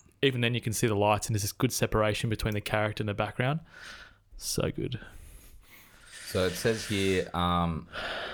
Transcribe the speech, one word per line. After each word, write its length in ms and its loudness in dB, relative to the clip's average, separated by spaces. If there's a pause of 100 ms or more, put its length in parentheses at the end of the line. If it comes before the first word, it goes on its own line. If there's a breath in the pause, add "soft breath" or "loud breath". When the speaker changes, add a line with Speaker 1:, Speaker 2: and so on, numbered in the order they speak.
(200)
Speaker 1:
even 200 4
then 120 2
you 80 0
can 120 -2
see 120 2
the 100 4
lights, 320 4
and 80 0
there's 80 2
this 80 -2
good 220 0
separation 560 2
between 240 0
the 80 0
character 400 0
and 80 -2
the 60 -2
background. 460 -2 (760 loud breath)
So 340 -2
good. 280 -4 (1300 loud breath)
Speaker 2:
So 180 0
it 80 0
says 320 0
here, 500 2
um, 520 2 (460 loud breath)